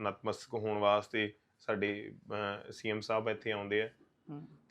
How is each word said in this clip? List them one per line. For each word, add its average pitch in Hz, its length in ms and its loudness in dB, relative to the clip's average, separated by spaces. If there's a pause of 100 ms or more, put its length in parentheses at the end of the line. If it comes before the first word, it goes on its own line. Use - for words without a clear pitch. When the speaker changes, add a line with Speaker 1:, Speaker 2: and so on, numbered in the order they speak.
Speaker 1:
ਨਤਮਸਤਕ 104 540 -4
ਹੋਣ 107 240 0
ਵਾਸਤੇ 104 560 4 (260)
ਸਾਡੇ, 104 520 -2 (180)
ਅਹ, 104 420 -4
ਸੀ - 180 -4
ਐਮ 107 100 0
ਸਾਹਿਬ 110 280 0
ਇੱਥੇ 110 240 0
ਆਉਂਦੇ 104 300 2
ਆ। 113 80 -2 (400)
Speaker 2:
ਹੂੰ। 147 160 -10 (240)